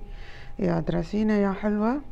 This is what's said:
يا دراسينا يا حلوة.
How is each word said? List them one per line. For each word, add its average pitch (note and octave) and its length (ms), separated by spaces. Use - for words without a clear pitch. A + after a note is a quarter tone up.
يا F3 200
دراسينا F#3+ 580
يا G3 140
حلوة. G#3+ 500